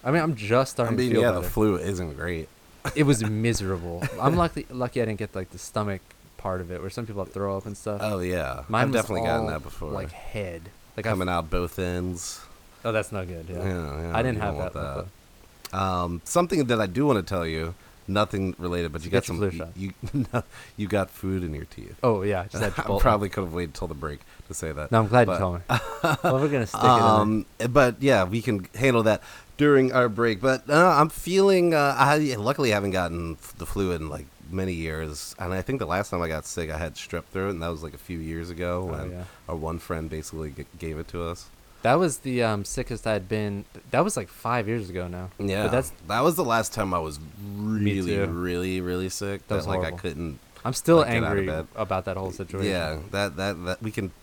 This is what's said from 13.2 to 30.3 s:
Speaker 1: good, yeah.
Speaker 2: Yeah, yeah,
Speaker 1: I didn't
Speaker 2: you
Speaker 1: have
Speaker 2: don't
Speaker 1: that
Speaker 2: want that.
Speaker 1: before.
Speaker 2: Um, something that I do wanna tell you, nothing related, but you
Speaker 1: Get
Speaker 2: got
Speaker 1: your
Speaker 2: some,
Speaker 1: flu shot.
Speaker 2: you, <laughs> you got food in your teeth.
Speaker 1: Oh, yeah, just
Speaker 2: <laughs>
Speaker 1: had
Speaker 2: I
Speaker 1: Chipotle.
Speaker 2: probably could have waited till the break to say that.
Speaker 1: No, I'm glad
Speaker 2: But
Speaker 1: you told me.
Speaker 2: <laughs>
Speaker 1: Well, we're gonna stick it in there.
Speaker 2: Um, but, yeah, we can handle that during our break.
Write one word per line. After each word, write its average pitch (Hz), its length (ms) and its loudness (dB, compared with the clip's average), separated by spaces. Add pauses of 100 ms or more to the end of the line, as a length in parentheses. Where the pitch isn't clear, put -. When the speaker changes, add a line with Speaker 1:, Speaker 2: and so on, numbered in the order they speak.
Speaker 1:
good, 85 240 -10
yeah. 90 80 -8
Speaker 2:
Yeah, 85 440 -2
yeah, 85 140 -2
Speaker 1:
I 113 60 2
didn't 123 140 0
Speaker 2:
you 107 60 -2
Speaker 1:
have 95 120 -2
Speaker 2:
don't 71 180 -4
Speaker 1:
that - 20 -16
Speaker 2:
want 71 200 -6
that. 85 120 -6 (680)
Speaker 1:
before. 95 80 -2
Speaker 2:
Um, 90 440 -2
something 170 420 2
that 117 140 2
I 104 60 2
do 113 200 0
wanna 113 180 4
tell 87 200 -2
you, 80 300 -4 (320)
nothing 98 520 0
related, 87 340 -2
but 80 120 -8
you 87 60 -6
Speaker 1:
Get 95 160 2
Speaker 2:
got - 20 -6
Speaker 1:
your 85 100 -2
Speaker 2:
some, 101 120 0
Speaker 1:
flu 82 80 -10
shot. 80 180 -8
Speaker 2:
you, 95 160 -6 (680)
<laughs> - 140 -20
you 104 120 -2
got 98 220 0
food 95 320 -2
in 80 120 -4
your - 120 -8
teeth. - 360 -16
Speaker 1:
Oh, 110 200 2
yeah, 95 220 0
just 104 100 -12
Speaker 2:
<laughs> 95 80 -2
Speaker 1:
had 101 100 0
Speaker 2:
I - 100 -6
Speaker 1:
Chipotle. 98 180 0
Speaker 2:
probably 104 280 4
could 98 160 -4
have 82 80 -6
waited 85 220 -4
till 90 140 -8
the 80 60 -8
break 73 260 -8 (260)
to - 80 -14
say 80 180 -6
that. 73 180 -6
Speaker 1:
No, 113 100 6
I'm 107 80 2
glad 120 180 8
Speaker 2:
But 92 80 0
Speaker 1:
you 85 60 -2
told 90 180 0
me. - 100 -6
Speaker 2:
<laughs> - 0 - (560)
Speaker 1:
Well, 135 160 2
we're 151 80 2
gonna 127 180 0
stick 110 160 -6
it 123 40 6
in 127 60 8
there. 117 100 6
Speaker 2:
Um, 110 440 4 (220)
but, 123 320 4
yeah, 127 240 6
we 104 160 -2
can 98 340 -2
handle 120 280 4
that 107 200 4 (360)
during 135 340 8
our 123 160 4
break. 110 320 0